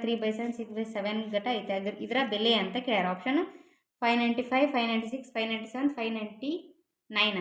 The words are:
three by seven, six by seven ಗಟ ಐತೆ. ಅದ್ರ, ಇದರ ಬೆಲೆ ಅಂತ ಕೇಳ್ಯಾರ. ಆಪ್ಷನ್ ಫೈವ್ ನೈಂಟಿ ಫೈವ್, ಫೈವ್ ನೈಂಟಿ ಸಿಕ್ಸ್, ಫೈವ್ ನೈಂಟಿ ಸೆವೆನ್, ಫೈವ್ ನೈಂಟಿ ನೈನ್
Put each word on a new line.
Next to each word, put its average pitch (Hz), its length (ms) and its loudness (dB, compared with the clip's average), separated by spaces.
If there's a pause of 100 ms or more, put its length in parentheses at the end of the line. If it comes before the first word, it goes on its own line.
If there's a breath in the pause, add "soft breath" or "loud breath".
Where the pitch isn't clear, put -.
three 233 200 2
by 220 140 2
seven, 240 220 -2
six 220 80 -8 (100)
by 220 80 -2 (120)
seven 208 200 -2 (180)
ಗಟ 202 120 -2 (100)
ಐತೆ. 196 220 -4
ಅದ್ರ, 202 140 -4 (120)
ಇದರ 233 120 -2 (160)
ಬೆಲೆ 226 200 4 (100)
ಅಂತ 185 120 -2 (120)
ಕೇಳ್ಯಾರ. 196 280 4
ಆಪ್ಷನ್ 262 240 0 (640 loud breath)
ಫೈವ್ 240 200 4
ನೈಂಟಿ 233 300 2
ಫೈವ್, 269 240 6
ಫೈವ್ 233 160 2
ನೈಂಟಿ 226 220 0
ಸಿಕ್ಸ್, 262 220 -10
ಫೈವ್ 226 160 0
ನೈಂಟಿ 220 220 -4
ಸೆವೆನ್, 285 240 2
ಫೈವ್ 226 220 -2
ನೈಂಟಿ 214 320 -6 (680)
ನೈನ್ 208 240 4